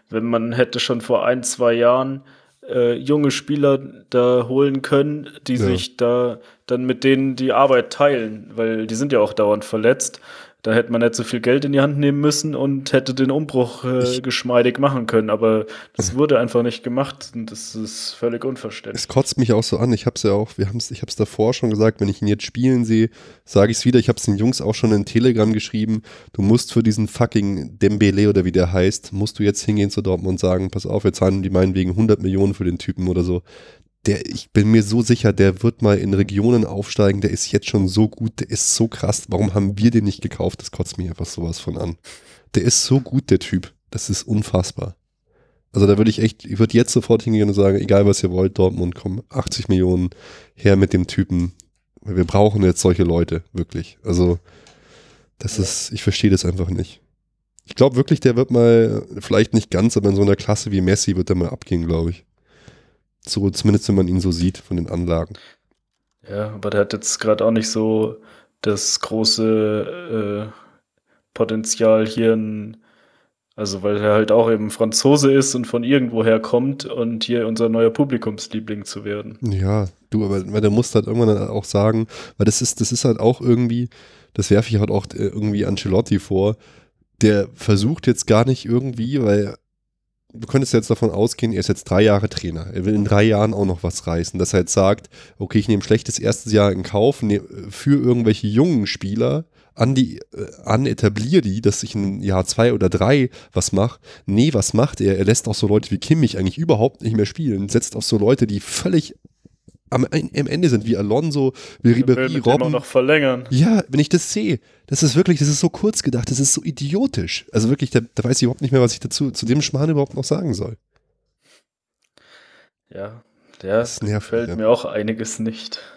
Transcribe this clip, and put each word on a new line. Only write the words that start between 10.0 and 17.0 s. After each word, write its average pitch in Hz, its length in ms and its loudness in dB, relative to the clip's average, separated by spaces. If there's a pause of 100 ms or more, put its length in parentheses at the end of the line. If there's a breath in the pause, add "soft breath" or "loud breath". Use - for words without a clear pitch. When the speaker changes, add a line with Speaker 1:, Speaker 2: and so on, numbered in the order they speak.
Speaker 1:
Da 110 120 0
hätte 117 180 2
man 113 80 0
nicht 117 140 2
so 120 100 -4
viel 123 160 -6
Geld 131 240 2
in 139 80 -4
die 139 80 2
Hand 143 180 2
nehmen 143 220 2
müssen 147 340 0
und 135 380 -2
hätte 131 220 2
den 131 160 0
Umbruch, 135 560 -2
äh, 127 160 -2
Speaker 2:
Ich 127 200 -2
Speaker 1:
geschmeidig 123 560 0
machen 135 280 0
können, 110 240 0
aber 110 340 2 (320 loud breath)
das - 180 -4
Speaker 2:
<laughs> 127 40 -2
Speaker 1:
wurde 147 200 4
einfach 120 240 0
nicht 117 220 -4
gemacht 131 500 -6